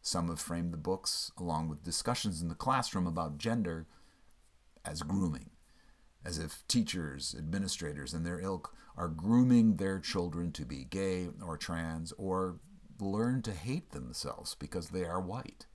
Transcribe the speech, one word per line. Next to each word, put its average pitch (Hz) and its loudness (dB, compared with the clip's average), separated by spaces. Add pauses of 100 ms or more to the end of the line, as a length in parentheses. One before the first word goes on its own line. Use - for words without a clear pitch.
Some 85 0
have 82 -2
framed 85 -2
the 82 -6
books, - -2
along 80 0
with 76 -6
discussions 87 0
in 85 0
the 82 -4
classroom 120 2
about 80 -2
gender, 87 0 (960)
as 78 -4
grooming, 82 0 (760)
as 87 -4
if - -8
teachers, 82 0
administrators, 78 -2
and 82 0
their 87 -2
ilk 92 -6 (240)
are 87 -2
grooming 113 8
their 95 0
children 87 0
to 73 -6
be 65 -6
gay 92 0 (160)
or 80 -4
trans 82 -4
or 92 0 (400)
learn 110 2
to 107 -2
hate 107 -4
themselves - -6
because 78 -4
they 90 -2
are 85 0
white. 95 -6